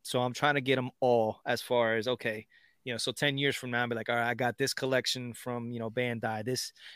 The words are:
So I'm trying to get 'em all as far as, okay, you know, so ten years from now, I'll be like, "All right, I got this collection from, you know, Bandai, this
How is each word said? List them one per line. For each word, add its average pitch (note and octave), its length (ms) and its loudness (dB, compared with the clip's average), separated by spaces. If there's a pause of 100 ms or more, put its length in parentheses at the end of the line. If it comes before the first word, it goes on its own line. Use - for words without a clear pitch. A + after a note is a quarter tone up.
So B2+ 180 0
I'm B2 120 0
trying D3 220 2
to C#3 60 2
get C3 160 4
'em B2+ 220 -2
all A#2 460 4
as A#2+ 160 0
far A#2 340 2
as, A2 120 0
okay, A2+ 380 -2 (380)
you B2 100 -6
know, A2+ 60 -4
so C3 120 -2
ten C#3 280 0
years C#3 160 2
from B2 160 -8
now, A#2+ 100 2
I'll A#2+ 80 0
be A#2 60 -2
like, A2+ 140 -4
"All A#2+ 60 0
right, A#2+ 140 2
I A#2+ 60 -2
got A#2+ 240 -2
this C3+ 160 0
collection B2+ 580 0
from, A#2+ 380 -6
you A#2+ 80 -6
know, A2+ 100 -4
Bandai, A2+ 560 -2
this B2+ 260 -4 (240)